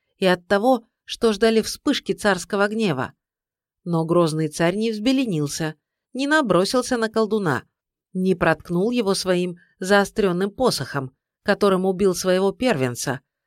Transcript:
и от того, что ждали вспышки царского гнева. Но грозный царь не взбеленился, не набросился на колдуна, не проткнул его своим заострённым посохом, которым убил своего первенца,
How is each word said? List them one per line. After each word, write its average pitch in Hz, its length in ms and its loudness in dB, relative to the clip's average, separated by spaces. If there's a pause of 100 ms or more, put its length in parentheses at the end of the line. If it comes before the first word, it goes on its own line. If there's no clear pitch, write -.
(160)
и 190 100 -2
от 180 220 0
того, 247 380 2 (180)
что - 300 -2
ждали 226 260 2
вспышки - 540 -2
царского 196 560 0
гнева. 196 420 -2 (720)
Но 165 220 0
грозный 160 420 2
царь 170 300 0
не 226 140 -2
взбеленился, 208 840 -2 (380)
не 262 120 -4
набросился 247 680 2
на 226 140 -2
колдуна, 208 540 -2 (500)
не 185 200 0
проткнул 175 580 0
его 226 220 0
своим 180 440 -2 (220)
заострённым 196 720 0
посохом, 143 640 -2 (360)
которым 190 360 2
убил 190 280 0
своего 185 380 0
первенца, 135 720 -2 (260)